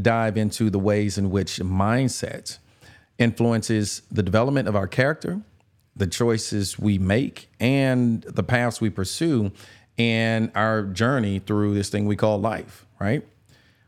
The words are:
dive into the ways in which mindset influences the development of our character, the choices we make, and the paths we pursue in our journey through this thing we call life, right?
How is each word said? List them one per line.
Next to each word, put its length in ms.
dive 340
into 360
the 80
ways 400
in 100
which 300
mindset 1000
influences 840
the 120
development 440
of 80
our 120
character, 520
the 120
choices 720
we 180
make, 500
and 640
the 200
paths 380
we 80
pursue 600
in 600
our 260
journey 560
through 380
this 140
thing 180
we 80
call 240
life, 480
right? 240